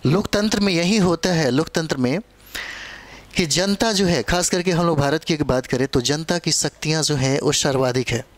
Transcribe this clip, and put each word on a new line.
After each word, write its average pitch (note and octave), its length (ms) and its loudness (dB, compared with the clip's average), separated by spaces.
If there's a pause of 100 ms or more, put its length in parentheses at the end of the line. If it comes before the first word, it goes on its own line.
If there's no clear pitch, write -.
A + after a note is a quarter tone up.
लोकतंत्र G3+ 540 0
में G3+ 140 2
यही F3 240 2
होता F3+ 320 2
है, D#3+ 220 2
लोकतंत्र D#3 460 -2
में B2+ 220 0 (1160)
कि F#3 80 2
जनता G3 460 0
जो G3 140 2
है, E3 180 2
खास F3 260 0
करके F3+ 220 0
हम E3+ 140 2
लोग E3 140 2
भारत C#3+ 240 0
की E3+ 100 -2
अगर D3+ 100 0
बात B2+ 240 0
करें C3 200 0
तो C3+ 140 0
जनता D#3 360 -2
की E3 140 -2
शक्तियाँ D3+ 520 -2
जो D3 120 0
हैं C3+ 240 0
वो D3 120 0
सर्वाधिक C3 580 0
है। A#2 160 -4 (120)